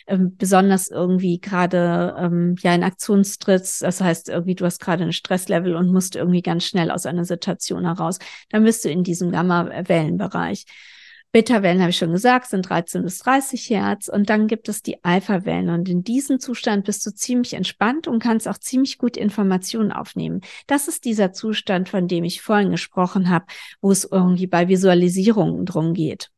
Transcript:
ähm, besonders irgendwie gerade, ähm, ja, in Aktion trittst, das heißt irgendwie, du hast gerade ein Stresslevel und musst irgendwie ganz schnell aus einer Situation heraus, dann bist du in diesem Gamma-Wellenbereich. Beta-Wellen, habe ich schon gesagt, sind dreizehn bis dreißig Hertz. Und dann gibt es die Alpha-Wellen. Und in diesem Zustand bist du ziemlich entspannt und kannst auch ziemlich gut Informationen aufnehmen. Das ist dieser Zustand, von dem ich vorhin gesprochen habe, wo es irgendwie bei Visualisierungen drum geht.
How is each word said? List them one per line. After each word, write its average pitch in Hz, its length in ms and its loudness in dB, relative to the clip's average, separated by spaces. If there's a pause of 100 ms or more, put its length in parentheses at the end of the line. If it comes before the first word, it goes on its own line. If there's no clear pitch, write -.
ähm, 185 300 0
besonders 190 500 4
irgendwie 180 540 0
gerade, 175 760 0
ähm, 175 440 0
ja, 175 120 2
in 175 120 2
Aktion 196 380 2
trittst, 185 580 -2
das 180 180 -2
heißt 170 300 0
irgendwie, 175 260 -2
du 185 80 -4
hast 175 160 -2
gerade 202 240 -2
ein 170 80 -2
Stresslevel 180 640 -2
und 180 160 2
musst 185 240 0
irgendwie 175 260 2
ganz 170 220 -2
schnell 175 260 0
aus - 160 -4
einer 170 200 -2
Situation 175 580 -6
heraus, 170 340 -2 (320)
dann 220 140 2
bist 220 220 2
du 175 40 0
in 175 140 0
diesem 175 260 -2
Gamma-Wellenbereich. 175 1400 -2 (720)
Beta-Wellen, 196 440 4
habe 175 100 2
ich 180 60 -2
schon 165 160 -2
gesagt, 247 340 2
sind 185 200 -4
dreizehn 175 360 -4
bis 175 160 -8
dreißig 262 500 -2
Hertz. 202 380 -2
Und 202 240 0
dann 214 160 4
gibt 220 220 -4
es 208 120 -8
die - 220 -10
Alpha-Wellen. 180 640 0
Und 170 180 -2
in 180 160 0
diesem 262 360 -2
Zustand 214 460 -2
bist - 200 -4
du 202 80 -8
ziemlich 247 400 -2
entspannt 233 540 -2
und 240 100 0
kannst 226 300 0
auch 202 100 -4
ziemlich - 400 -2
gut 240 200 -2
Informationen 196 720 0
aufnehmen. 165 500 -6 (240)
Das 285 220 0
ist - 180 -8
dieser 208 280 0
Zustand, 208 560 -2
von 180 180 0
dem 175 160 0
ich 175 180 -6
vorhin 202 300 2
gesprochen 180 580 0
habe, 170 160 2 (360)
wo 196 100 4
es 190 120 2
irgendwie 180 440 2
bei 175 200 2
Visualisierungen 185 960 4
drum 165 300 0
geht. 156 440 -4